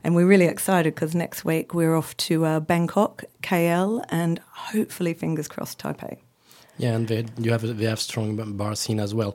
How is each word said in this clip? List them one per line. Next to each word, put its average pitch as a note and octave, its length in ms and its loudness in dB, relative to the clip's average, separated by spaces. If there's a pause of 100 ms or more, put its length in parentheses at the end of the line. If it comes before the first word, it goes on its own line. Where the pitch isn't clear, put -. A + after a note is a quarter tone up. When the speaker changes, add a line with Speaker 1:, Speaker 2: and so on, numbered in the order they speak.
Speaker 1:
And E3+ 120 2
we're F3 120 6
really F#3+ 180 8
excited E3 500 2
'cause D#3+ 200 -2
next - 320 -4
week D#3+ 260 -2
we're D#3+ 240 4
off - 180 -2 (140)
to, D#3+ 160 2
uh, D#3+ 160 2
Bangkok, E3+ 640 0 (160)
K E3+ 280 2
L, F#3+ 420 0
and E3+ 280 0 (140)
hopefully, F#3 640 -4
fingers D#3+ 340 -4
crossed, - 300 -10
Taipei. - 400 -10 (580)
Speaker 2:
Yeah, A#2+ 200 0
and A2+ 120 -2
they, A2+ 160 -2 (140)
you A2+ 140 0
have, A2+ 100 2 (160)
they A2 80 0
have A2 140 -2
strong G#2+ 360 -4
b-, A2+ 80 -6
bar G#2 300 -4
scene G#2+ 260 -2
as G2+ 140 -2
well. G#2+ 200 0